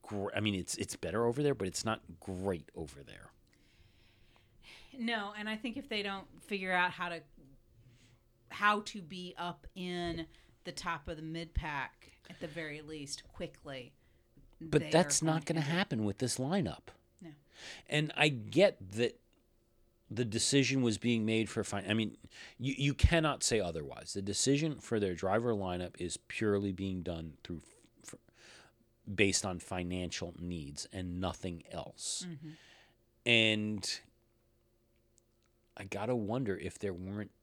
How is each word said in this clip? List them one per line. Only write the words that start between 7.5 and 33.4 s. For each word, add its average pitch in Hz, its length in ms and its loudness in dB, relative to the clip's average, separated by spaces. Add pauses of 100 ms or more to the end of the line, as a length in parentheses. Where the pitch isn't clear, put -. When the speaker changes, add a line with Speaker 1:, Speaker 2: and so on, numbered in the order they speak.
Speaker 2:
how 208 320 4
to 208 200 -12
be 180 360 -10
up 175 380 -8
in 175 500 -4 (380)
the 175 80 -10
top 165 360 -6
of 160 100 -6
the 156 60 -10
mid 165 300 -6
pack - 580 -4 (180)
at - 100 -16
the 170 80 -6
very 151 340 -8
least 147 460 -10
quickly, 139 680 -10 (680)
Speaker 1:
But 151 240 2
Speaker 2:
they 151 60 -6
Speaker 1:
that's 151 320 6
Speaker 2:
are 160 40 0
going 160 100 6
Speaker 1:
not 160 100 0
Speaker 2:
to 165 80 0
Speaker 1:
gonna 160 120 2
Speaker 2:
injure 143 60 0
Speaker 1:
happen 170 340 2
with 101 140 0
this 127 180 0
lineup. 131 520 0 (320)
Speaker 2:
No. 170 80 -14 (600)
Speaker 1:
And 151 260 2
I 151 140 6
get 131 480 6 (140)
that 113 280 2 (880)
the 117 160 0
decision 127 560 4
was 113 160 4
being 113 280 2
made 110 240 2
for 107 140 -2
fin-, 98 260 -4
I 107 40 4
mean, 110 240 0 (420)
you, 131 180 -2
you 143 160 2
cannot 156 500 4
say 113 180 4
otherwise. 80 520 -4
The 101 80 -2
decision 143 540 2
for - 240 -2
their 95 140 2
driver 110 400 2
lineup 90 460 -2
is 87 180 -4 (100)
purely 101 460 2
being 92 280 -4
done 82 320 -6 (100)
through 82 200 -8
f-, - 500 -20
f-, - 60 -18 (960)
based 98 300 6
on 90 140 -2
financial 90 800 -4
needs 80 540 -6
and 90 300 -4
nothing 87 500 -4
else. - 580 -8
Speaker 2:
Mm-hmm. 156 200 -12 (760)
Speaker 1:
And 107 720 4 (1800)